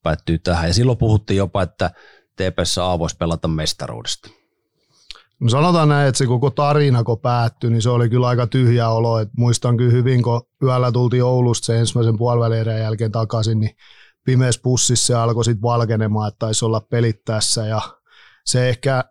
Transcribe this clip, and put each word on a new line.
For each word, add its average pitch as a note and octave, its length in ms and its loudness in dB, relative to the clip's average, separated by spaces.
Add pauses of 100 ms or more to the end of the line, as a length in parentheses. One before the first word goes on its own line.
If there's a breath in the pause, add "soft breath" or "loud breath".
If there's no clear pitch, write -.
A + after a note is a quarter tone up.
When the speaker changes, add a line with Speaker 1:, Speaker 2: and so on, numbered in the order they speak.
Speaker 1:
päättyy D#2+ 340 -2
tähän. E2+ 300 -2
Ja - 60 0
silloin B2 240 2
puhuttiin G#2+ 400 0
jopa, G2 240 -2
että F2+ 300 -4 (440 loud breath)
T F#2 200 -4
P - 80 -2
S - 140 -4
A F2+ 220 0
voisi E2 180 -6
pelata E2 300 -4
mestaruudesta. D2+ 840 -6 (1120 loud breath)
Speaker 2:
No A#2+ 100 2
sanotaan D#3 400 4
näin, C#3+ 180 4
että B2+ 100 0
se C3+ 100 2
koko B2 220 0
tarina, C#3+ 540 2
kun A2+ 160 -2
päättyi, A#2+ 500 -2
niin A#2 120 0
se A2+ 80 0
oli A#2+ 200 2
kyllä B2 180 2
aika B2 200 0
tyhjä A#2+ 420 2
olo. A2+ 300 0
Et G#2+ 180 -4
muistan A#2+ 400 2
kyllä A#2+ 140 2
hyvin, B2 320 2
kun A#2 180 0 (220)
yöllä B2+ 280 2
tultiin B2 320 2
Oulusta B2 420 0
sen A#2 120 0
ensimmäisen A2+ 400 0
puolivälierän A2+ 640 0
jälkeen A2 320 -4
takaisin, A2 480 -2
niin G#2+ 160 -4 (500 loud breath)
pimeässä B2+ 380 0
pussissa B2 440 0
se B2 80 0
alkoi A#2 300 0
sit A2 160 0
valkenemaan, A2 640 -2
että - 120 -10
taisi A2 260 -2
olla A2 160 -2
pelit A#2 440 -2
tässä. A2 400 -4
Ja A2 160 -4 (640 loud breath)
se B2+ 240 0
ehkä C3 420 -2